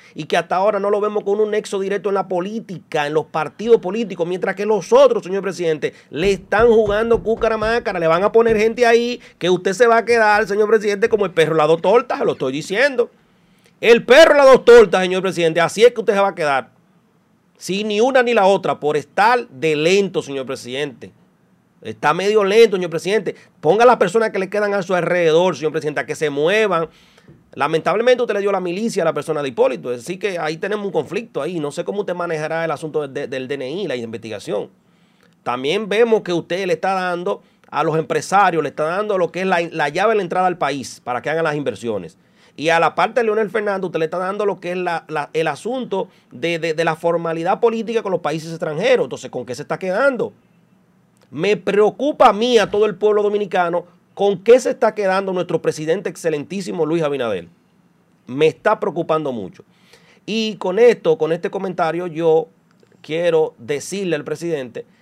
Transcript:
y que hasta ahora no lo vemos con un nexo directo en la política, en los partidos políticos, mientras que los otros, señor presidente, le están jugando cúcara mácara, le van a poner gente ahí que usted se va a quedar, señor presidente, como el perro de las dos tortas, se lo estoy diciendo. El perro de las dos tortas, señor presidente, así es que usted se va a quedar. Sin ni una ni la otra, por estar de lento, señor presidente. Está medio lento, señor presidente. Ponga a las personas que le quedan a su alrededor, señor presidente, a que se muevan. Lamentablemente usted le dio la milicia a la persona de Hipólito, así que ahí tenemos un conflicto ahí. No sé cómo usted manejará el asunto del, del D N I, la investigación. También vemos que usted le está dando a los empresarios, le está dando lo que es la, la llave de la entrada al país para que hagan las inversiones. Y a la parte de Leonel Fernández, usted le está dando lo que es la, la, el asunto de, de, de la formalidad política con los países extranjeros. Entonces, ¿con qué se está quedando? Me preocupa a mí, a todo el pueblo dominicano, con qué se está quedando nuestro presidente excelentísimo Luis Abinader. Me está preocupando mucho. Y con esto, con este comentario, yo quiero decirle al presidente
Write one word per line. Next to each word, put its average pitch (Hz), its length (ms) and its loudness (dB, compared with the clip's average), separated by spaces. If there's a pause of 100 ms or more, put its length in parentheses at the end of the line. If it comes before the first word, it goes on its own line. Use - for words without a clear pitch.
(140)
y 156 120 -10
que 190 100 -2
hasta 170 180 -2
ahora 196 240 0
no 202 120 -2
lo 208 100 0
vemos 208 240 -4
con 202 160 -2
un 214 100 0
nexo 208 300 -4
directo 196 300 -4
en 196 40 -2
la 190 140 -2
política, 180 800 -6
en 151 60 -4
los 151 120 -2
partidos 202 520 0
políticos, 180 500 -4
mientras 180 260 -4
que 196 100 -6
los 208 280 -2
otros, 240 320 6
señor 190 180 -6
presidente, 160 500 -4 (180)
le 175 200 -2
están 208 380 2
jugando 220 560 2
cúcara 220 320 0
mácara, 220 420 -2
le 170 80 0
van 170 160 4
a 208 80 4
poner 226 260 4
gente 226 300 2
ahí 233 340 2 (180)
que 170 120 0
usted 185 220 0
se 233 160 4
va 233 100 6
a 226 60 0
quedar, 214 420 4
señor 208 220 0
presidente, 208 400 2
como 202 160 2
el 175 80 -4
perro 160 220 2
de 160 40 2
las 151 100 4
dos 165 140 2
tortas, 254 380 2
se 240 40 -2
lo 165 80 2
estoy 131 200 -4
diciendo. 226 580 0 (680)
El 226 240 6
perro 302 300 6
de 285 40 4
las 277 80 8
dos 254 180 8
tortas, 208 380 10
señor 185 200 -2
presidente, 170 380 0
así 165 220 0
es 240 100 8
que 226 60 -12
usted 208 160 0
se 196 60 2
va 196 80 4
a 196 80 -6
quedar. 143 420 -2 (800)
Sin 202 320 -6
ni 208 120 0
una 262 220 4
ni 240 100 0
la 208 140 4
otra, 185 340 2
por 147 160 0
estar 220 500 0
de 147 300 -2
lento, 180 460 0
señor 135 240 -8
presidente. 123 640 -8 (720)
Está 143 320 -2
medio 202 280 0
lento, 202 340 4
señor 180 120 -4
presidente. 170 460 -4 (260)
Ponga 196 240 4
a - 20 8
las 233 120 6
personas 220 320 0
que 214 80 -8
le 190 100 -4
quedan 208 240 -2
a 202 100 -2
su 180 120 -4
alrededor, 175 640 2
señor 147 160 -4
presidente, 147 280 -4
a 139 60 -6
que 151 80 -8
se 151 160 -4
muevan. 165 580 0 (640)
Lamentablemente 196 720 0
usted 220 120 -2
le 202 60 -2
dio 202 100 -2
la 190 100 -2
milicia 185 420 -4
a - 20 2
la 156 80 0
persona 147 300 -4
de 139 60 -4
Hipólito, 151 420 -2
así 123 260 -8
que 190 220 -6
ahí 160 180 -6
tenemos 202 300 -6
un 185 60 -6
conflicto 160 500 -6
ahí. 170 180 -6
No 147 100 -6
sé 170 140 -8
cómo 196 160 -6
usted - 140 -4
manejará 165 500 -4
el 160 60 -2
asunto 151 360 -4
del, 135 220 -8
del 131 180 -8
D 139 100 -6
N 135 140 -8
I, 190 160 -6
la 135 100 -6
investigación. 113 760 -8 (720)
También 139 440 -4
vemos 214 360 2
que 180 100 -6
usted 170 340 -4
le - 60 0
está 190 220 -2
dando 185 480 -4 (280)
a 147 140 -2
los 156 140 0
empresarios, 165 640 0
le 139 80 -4
está 151 140 -4
dando 190 340 -2
lo 170 120 0
que 175 120 -6
es 190 40 -2
la, 180 140 2 (100)
la 147 200 -2
llave 190 220 0
de 220 40 2
la 202 60 0
entrada - 240 0
al 180 100 -2
país 143 480 -6
para 120 160 -4
que 127 80 -6
hagan 165 160 -2
las 151 120 -2
inversiones. 107 600 -6 (400)
Y 151 120 -4
a 165 100 4
la 160 160 0
parte 220 260 0
de 233 40 2
Leonel 214 240 0
Fernández, 202 380 -4
usted 160 140 -4
le 165 40 -2
está 160 140 -4
dando 190 260 -4
lo 185 160 -8
que 175 120 -8
es 180 40 -6
la, 175 320 -4
la, 151 240 -8
el 160 160 -2
asunto 202 600 -6 (220)
de, 170 280 -4
de, 160 160 -4
de 160 100 -2
la 165 100 0
formalidad 170 640 -2
política 226 440 0
con 196 100 -6
los 175 80 -2
países 156 300 -6
extranjeros. 165 540 0
Entonces, 123 260 -12
¿con 123 160 -10
qué 123 80 -8
se 127 80 -12
está 151 160 -8
quedando? 196 560 -2 (960)
Me 185 260 0
preocupa 214 720 2
a 214 60 4
mí, 233 240 0
a 190 100 0
todo 208 160 0
el 208 120 -4
pueblo 208 260 0
dominicano, 185 640 -2 (260)
con 202 240 0
qué 233 240 6
se 269 100 -2
está 220 240 0
quedando 190 380 -2
nuestro 175 300 -2
presidente 165 480 -4
excelentísimo 170 760 -4
Luis 165 180 -2
Abinader. 117 440 -2 (800)
Me 143 220 2
está 214 300 0
preocupando 156 540 -2
mucho. 101 320 -10 (640)
Y 214 300 -4
con 185 220 -4
esto, 208 380 4
con 156 160 -2
este 175 160 -4
comentario, 180 600 -4
yo 160 400 2 (520)
quiero 160 580 0
decirle 147 580 -6
al 143 80 -6
presidente 147 600 -8 (180)